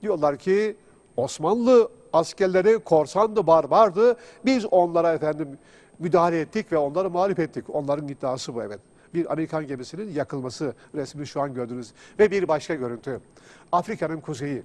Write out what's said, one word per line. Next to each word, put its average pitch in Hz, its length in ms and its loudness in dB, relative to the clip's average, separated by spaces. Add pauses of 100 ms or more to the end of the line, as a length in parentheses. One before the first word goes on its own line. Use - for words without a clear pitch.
Diyorlar 151 340 0
ki 202 400 0 (400)
Osmanlı 220 720 4 (240)
askerleri 185 680 2
korsandı, 190 680 2
barbardı. 175 680 4 (280)
Biz 262 220 2
onlara, 170 460 4
efendim, 151 460 -4 (400)
müdahale 165 420 2
ettik 175 320 -6
ve 165 60 2
onları 151 320 -2
mağlup 180 280 0
ettik. 151 300 -4
Onların 143 400 -4
iddiası 131 460 -6
bu, 117 80 -6
evet. 104 180 -10 (340)
Bir 165 180 -2
Amerikan 156 340 -4
gemisinin 143 460 -10
yakılması 135 640 -6 (200)
resmi 147 320 -10
şu 143 140 -8
an 139 140 -4
gördünüz. 123 380 -10 (260)
Ve 208 120 6
bir 185 180 0
başka 156 260 -2
görüntü. 120 460 -8 (520)
Afrika'nın 170 480 -2
kuzeyi. 143 440 -8